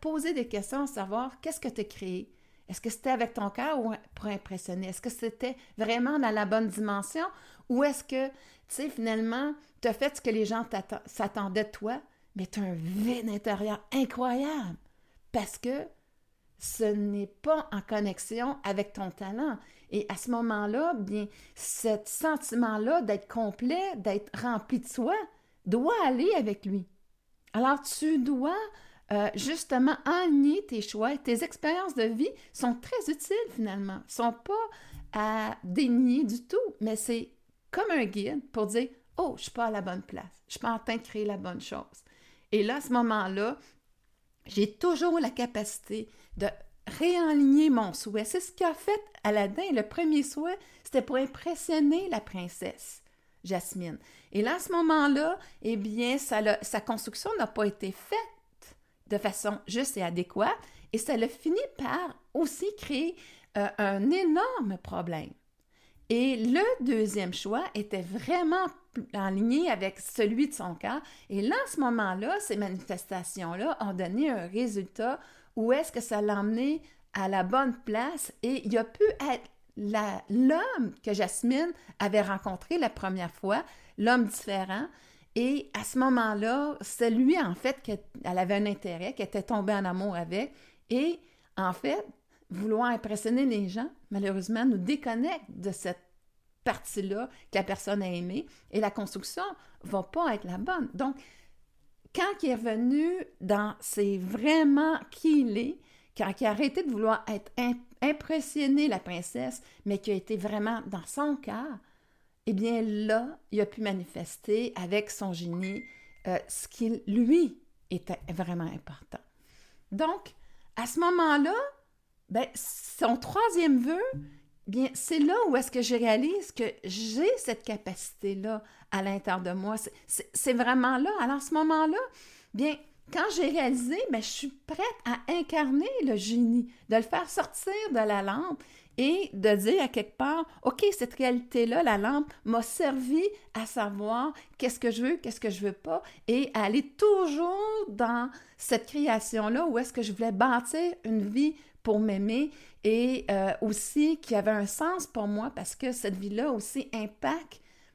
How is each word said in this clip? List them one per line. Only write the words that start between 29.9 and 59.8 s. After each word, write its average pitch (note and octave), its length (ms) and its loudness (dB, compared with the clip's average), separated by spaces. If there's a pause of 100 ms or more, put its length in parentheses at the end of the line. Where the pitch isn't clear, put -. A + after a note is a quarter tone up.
aligner D#4+ 640 4
tes A3 140 -4
choix. A3 380 -2
Tes A#3 240 0
expériences E4 540 -2
de A3+ 80 2
vie A#3 260 0 (220)
sont A#3+ 240 0
très G#4+ 360 -4
utiles, G4 240 -2 (140)
finalement. G3 540 -6
Elles - 80 -20
sont A#3 200 0
pas A#3 200 -8 (600)
à G#3+ 520 -2
dénier B3 580 4
du A#3+ 240 -2
tout, F#4 100 -2 (240)
mais A3 140 0
c'est A#3 380 -4 (400)
comme G4+ 180 0
un C#4+ 140 2
guide G#3 480 -4
pour G#3+ 140 0
dire, « A#3 220 0 (280)
Oh, E4+ 200 0
je - 60 -16
suis - 80 -10
pas A#3 160 -2
à A3+ 60 0
la G3+ 100 -4
bonne F#3 200 -6
place. - 440 -16
Je - 60 -18
suis - 80 -10
pas A3+ 120 -2
en A3+ 60 -4
train A3+ 180 -4
de A3+ 60 -8
créer G#3+ 220 -6
la G3+ 140 -4
bonne F#3 220 -8
chose. » - 440 -12 (480)
Et G#3 100 6
là, A#3 140 0
à D4 40 -6
ce B3 120 -6
moment-là, A3 640 2 (880)
j'ai G3+ 260 0
toujours E4+ 480 2
la B3+ 100 0
capacité G#3+ 800 -6 (280)
de G3 120 0 (380)
réaligner D#4 840 6
mon A3+ 220 4
souhait. G#3+ 320 -4
C'est F4+ 160 -2
ce - 100 -8
qu'a E4+ 240 0
fait G#4 260 0 (220)
Aladdin. G#3 500 2
Le A3+ 100 4
premier D4+ 400 2
souhait, E4 360 -4 (240)
c'était C4 200 2
pour C4 140 -2
impressionner D#4 920 2
la A3+ 120 -2
princesse - 800 -10 (420)
Jasmine. F3+ 540 -4 (340)
Et G#3 100 2
là, C4+ 140 2
à - 20 -4
ce F#4 140 -6
moment-là, D#4 640 4 (220)
eh A3+ 160 0
bien, A3+ 420 0
ça A3 220 0
l'a, G#3+ 220 4
sa - 180 -4
construction A3+ 580 -6
n'a A#3 80 0
pas G#3+ 200 0
été G3+ 260 -4
faite - 260 -4 (880)
de G3+ 120 0
façon G3+ 400 -2 (100)
juste A#3+ 280 -2